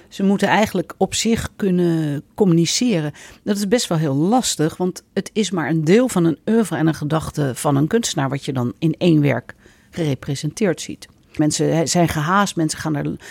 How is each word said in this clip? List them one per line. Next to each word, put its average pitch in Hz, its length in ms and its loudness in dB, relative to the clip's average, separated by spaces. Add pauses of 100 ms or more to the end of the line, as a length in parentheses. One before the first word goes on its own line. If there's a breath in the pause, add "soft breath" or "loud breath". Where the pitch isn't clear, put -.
ze - 160 -6
moeten 196 240 2
eigenlijk - 500 0
op - 160 -2
zich - 420 -2
kunnen 165 680 0 (100)
communiceren. 170 760 2 (320 loud breath)
Dat 208 140 -2
is 208 100 -4
best 240 200 0
wel 170 100 0
heel 156 180 0
lastig, 165 600 0
want 180 260 -4 (100)
het 196 200 -4
is 202 180 -2
maar 160 180 -4
een 160 140 0
deel 214 260 4
van 180 160 2
een - 200 0
oeuvre 220 320 0
en 160 100 2
een 165 60 2
gedachte 147 640 -4
van 143 200 0
een 143 120 2
kunstenaar 190 420 -2
wat 135 160 -6
je 143 80 -6
dan 123 260 -2
in 160 180 0
één 160 240 4
werk 131 340 0 (340 soft breath)
gerepresenteerd 151 920 -4
ziet. - 260 -14 (300)
Mensen, 151 380 2
hè, 160 100 2
zijn 170 220 2
gehaast, 185 480 0
mensen 160 240 -2
gaan 156 160 -4
er 143 200 -4 (140 loud breath)